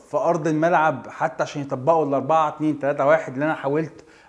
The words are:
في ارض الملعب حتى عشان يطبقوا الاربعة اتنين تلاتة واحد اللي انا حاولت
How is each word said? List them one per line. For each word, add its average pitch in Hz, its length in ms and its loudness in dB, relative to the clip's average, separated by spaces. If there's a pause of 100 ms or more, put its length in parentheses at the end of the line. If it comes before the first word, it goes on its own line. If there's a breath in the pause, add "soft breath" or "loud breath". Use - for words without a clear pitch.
(100)
في 147 60 -4
ارض 160 320 0
الملعب 156 600 2
حتى 160 340 -4
عشان 143 200 -6
يطبقوا 143 440 0
الاربعة 139 420 2
اتنين 151 300 -2
تلاتة 143 280 0
واحد 151 260 2
اللي 135 120 -4
انا 156 100 0
حاولت 151 500 -4 (240 loud breath)